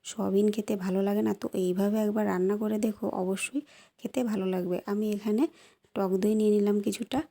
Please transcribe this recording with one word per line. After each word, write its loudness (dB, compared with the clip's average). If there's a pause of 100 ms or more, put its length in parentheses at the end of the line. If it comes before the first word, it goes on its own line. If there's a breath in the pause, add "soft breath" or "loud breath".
সোয়াবিন 2
খেতে -4 (100)
ভালো 0
লাগে 0
না, 0
তো -6 (160)
এইভাবে 2
একবার 0
রান্না 2
করে -2
দেখো, -4 (160)
অবশ্যই -2 (360 loud breath)
খেতে -6
ভালো -2
লাগবে। -2 (140)
আমি 0 (100)
এখানে 0 (520 loud breath)
টক 0
দই 2
নিয়ে 4
নিলাম 4
কিছুটা -2 (120)